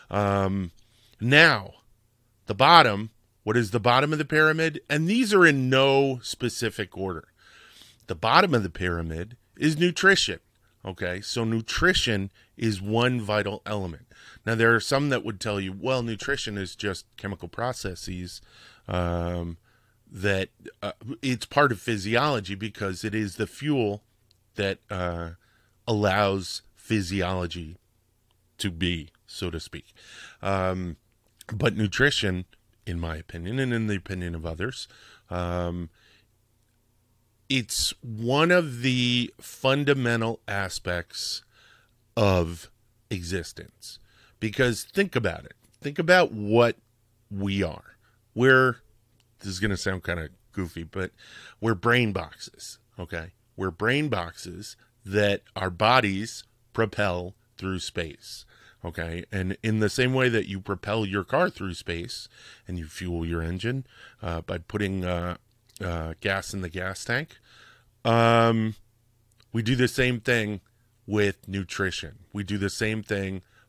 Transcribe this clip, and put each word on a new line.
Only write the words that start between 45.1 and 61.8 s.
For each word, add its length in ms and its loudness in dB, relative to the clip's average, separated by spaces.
about 300 -2
it. 80 -20
Think 180 -6
about 320 6
what 460 4
we 320 -2
are. 340 -8
We're, 480 6
this 100 -12
is 120 -8
gonna 180 0
sound 260 -4
kinda 240 -6
goofy, 320 -6
but 260 -6
we're 160 2
brain 380 4
boxes, 680 -12
okay? 340 -10
We're 140 -2
brain 380 0
boxes 680 -8
that 380 0
our 140 -2
bodies 760 2
propel 600 -2
through 240 -4
space, 640 -10
okay? 480 -8
And 300 -2
in 180 0
the 100 2
same 220 0
way 160 4
that 180 0
you 140 -6
propel 460 -4
your 180 -2
car 260 0
through 240 -8
space 540 -8